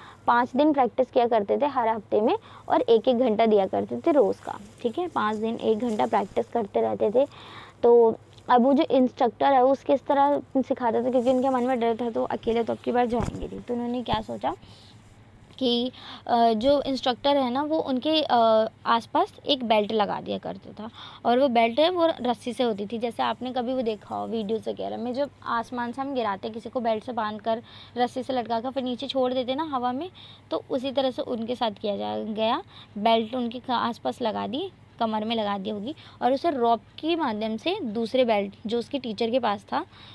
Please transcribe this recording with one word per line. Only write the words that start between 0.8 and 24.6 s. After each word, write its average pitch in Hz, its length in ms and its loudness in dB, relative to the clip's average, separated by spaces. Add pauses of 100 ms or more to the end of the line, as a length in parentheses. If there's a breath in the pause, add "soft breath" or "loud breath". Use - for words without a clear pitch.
किया 233 160 2
करते 214 300 2
थे 247 80 0
हर 269 220 0
हफ्ते 208 340 0
में 226 160 2 (320 loud breath)
और - 120 2
एक 226 260 4
एक 240 120 2
घंटा 226 260 2
दिया 208 200 4
करते 202 320 -4
थे 311 140 0
रोज़ 202 300 4
का, - 180 -10 (220)
ठीक 233 180 -4
है, 359 80 -2
पाँच 214 280 -2
दिन 220 200 -4
एक 220 240 0
घंटा 226 260 0
प्रैक्टिस 220 420 -2
करते 233 340 -2
रहते 220 300 0
थे। 262 160 4 (560 loud breath)
तो 233 320 8 (340)
अब 247 120 6
वो 269 120 6
जो 285 180 4
इंस्ट्रक्टर 262 640 2
है 254 100 6
वो 262 80 6
उसके 277 220 0
इस 269 120 -2
तरह 285 360 2 (160)
सिखाता 240 460 -2
था 254 60 -2
क्योंकि 247 200 2
उनके 262 200 2
मन 254 140 0
में 254 160 0
डर 233 220 0
था, 240 80 -2
तो 247 140 -2
अकेले 233 400 -2
तो 233 100 -2
अब 226 60 -8
की 254 120 -6
बार 247 140 2
जाएंगे 220 420 -4
नहीं। 196 140 -12
तो 240 120 -8
उन्होंने 240 300 -6
क्या 220 180 -2
सोचा 240 340 -6 (1000 loud breath)
कि, 247 340 0 (360 loud breath)
अ, 233 260 4
जो 269 280 4
इंस्ट्रक्टर 269 560 0
है 254 140 0
ना 277 120 -2
वो 311 160 0
उनके, 294 420 0
अ, 226 440 4 (200)
आसपास 233 480 0 (140)
एक 262 160 0
बेल्ट 214 280 2
लगा 190 300 -2
दिया 196 160 -6
करता 196 460 -12
था 226 60 -12 (360 loud breath)
और 240 140 4
वो 285 80 4
बेल्ट 233 320 2
है 320 100 6
वो 359 160 0 (160)
रस्सी 240 320 -4
से 254 100 -2
होती 220 220 -2
थी। 220 140 -8
जैसे 233 240 -4
आपने 240 280 -4
कभी 247 220 -4
वो 254 80 -2
देखा 220 340 -6
हो 208 120 -6
वीडियोज़ 220 420 -4